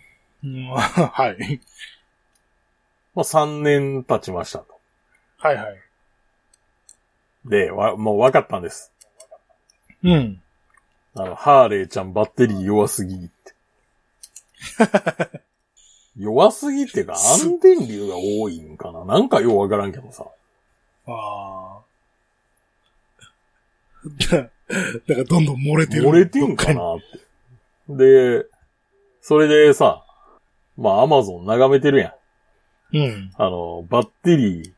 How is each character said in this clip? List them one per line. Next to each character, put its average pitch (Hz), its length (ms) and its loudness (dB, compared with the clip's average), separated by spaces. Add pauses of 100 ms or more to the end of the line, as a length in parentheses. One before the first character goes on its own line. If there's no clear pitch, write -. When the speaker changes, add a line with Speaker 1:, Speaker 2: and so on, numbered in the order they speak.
(420)
Speaker 1:
う 143 40 -12
ん、 131 220 -12
<laughs> 131 40 -12
は 127 680 -2
い。 - 220 -8 (1500)
Speaker 2:
ま 180 60 -4
あ、 156 40 -2
三 147 380 -2
年 139 420 -2
経 - 160 -2
ち - 120 -14
ま 87 140 -8
し - 60 -16
た - 80 -14
と。 - 200 -20 (560)
Speaker 1:
は 156 160 -2
い 123 40 -4
は 107 140 -12
い。 95 60 -18 (1700)
Speaker 2:
で、 101 260 0
わ-、 104 280 -2
も 107 160 -2
う 101 60 -2
分 131 120 4
か - 60 4
っ - 100 -2
た 98 100 -6
ん 90 40 -14
で 85 80 -10
す。 - 200 -18 (1120)
Speaker 1:
う 180 120 4
ん。 113 280 -2 (720)
Speaker 2:
あ 95 100 -10
の、 90 100 -10
ハ 139 300 6
ー 113 40 0
レ 101 140 -4
ー 87 60 -10
ち - 100 -10
ゃ 95 60 -6
ん 95 80 -14
バ 107 140 -2
ッ - 0 -
テ 123 200 0
リ 107 80 -2
ー 95 100 -8
弱 104 220 2
す - 180 -4
ぎ 92 120 -10
っ 87 120 -16
て。 - 40 -20 (1500)
Speaker 1:
<laughs> - 560 -6 (720)
Speaker 2:
弱 123 360 2
す 285 200 -8
ぎ 277 120 -4
っ - 20 -10
て - 140 -8
い - 20 0
う - 40 -8
か、 - 100 -12
Speaker 1:
す - 280 2
Speaker 2:
安 349 140 -2
電 349 300 4
流 101 180 -10
が 95 100 -8
多 104 320 -4
い 82 120 -12
ん 78 160 -20
か - 160 -16
な？ - 120 -16
な 107 140 0
ん 254 100 2
か 156 120 2
よ 117 160 2
う - 20 4
わ 101 100 0
か 104 100 -2
ら 101 100 -4
ん 92 40 -10
け - 60 -16
ど - 140 -20
さ。 - 160 -20 (800)
Speaker 1:
あ 117 720 -14
あ。 - 20 -20 (2250)
<laughs> 147 440 -4 (600)
な 139 80 0
ん - 20 -6
か 131 60 -2
ど 165 160 2
ん 156 40 2
ど 143 100 -2
ん - 20 -8
漏 147 200 -2
れ 160 120 0
て - 80 -4
る。 151 80 0
Speaker 2:
漏 147 80 4
れ 170 120 8
て 262 220 -4
ん 196 80 -2
か - 180 0
な 101 220 -4
っ 85 40 -10 (920)
て。 143 80 -12
で、 131 500 6 (760)
そ 151 180 2
れ 151 100 4
で 151 240 8
さ、 - 320 0 (720)
ま 110 140 0
あ、 104 140 2
Amazon 107 400 0
眺 123 280 2
め 135 80 4
て 143 100 0
る 139 80 4
や - 160 -2 (800)
ん。 156 40 -2
Speaker 1:
う 151 40 0
ん。 101 360 -6
Speaker 2:
あ 95 140 0
の、 87 380 -10
バ 123 140 0
ッ - 20 -2
テ - 320 0
リ 92 300 -2
ー - 120 -20